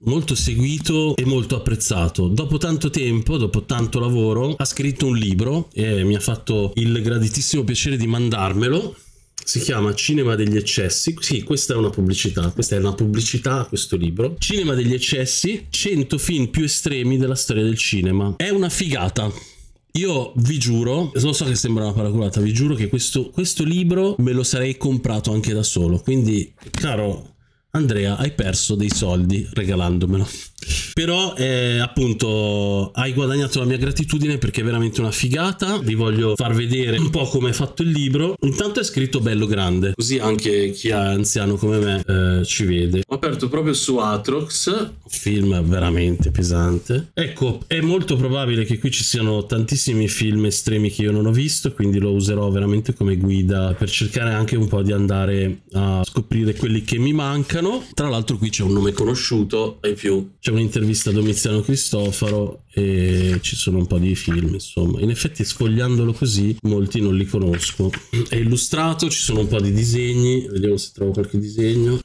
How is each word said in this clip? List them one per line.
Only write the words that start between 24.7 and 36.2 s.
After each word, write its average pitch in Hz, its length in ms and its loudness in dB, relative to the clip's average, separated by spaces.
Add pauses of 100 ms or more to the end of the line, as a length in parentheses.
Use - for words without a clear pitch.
comprato 117 540 0
anche 107 220 0
da 107 100 0
solo. 87 360 2
Quindi, 110 520 0 (200)
caro 104 640 -4 (380)
Andrea, 104 440 2
hai 143 160 -2
perso 98 420 -2
dei 104 140 0
soldi 90 640 0
regalandomelo. 92 720 0 (680)
Però, 175 420 0
eh, 123 440 0
appunto, 107 1120 0
hai 127 220 -2
guadagnato 135 460 0
la 127 60 0
mia 127 120 2
gratitudine 147 600 0
perché - 240 -2
è - 20 -2
veramente 117 360 0
una 110 100 0
figata. 180 720 -2
Vi 110 160 -2
voglio 110 400 2